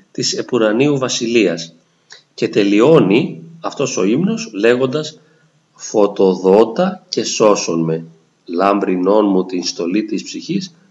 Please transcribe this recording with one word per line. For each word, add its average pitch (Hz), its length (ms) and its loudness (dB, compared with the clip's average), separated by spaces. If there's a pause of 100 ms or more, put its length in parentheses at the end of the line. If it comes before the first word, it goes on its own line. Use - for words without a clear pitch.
(120)
της - 220 -4
επουρανίου 120 640 0
βασιλείας. 117 760 -2 (600)
Και 117 140 -4
τελειώνει 110 960 2 (160)
αυτός - 380 -6
ο 101 60 0
ύμνος 180 500 -2
λέγοντας, 127 640 0 (600)
«Φωτοδότα 101 1300 2
και 113 140 -4
σώσον 95 600 0
με, 80 220 -4 (400)
λάμπρινόν 98 800 0
μου 92 200 2
την 92 180 -6
στολή 92 400 -4
της 101 200 -8
ψυχής, - 500 -8 (180)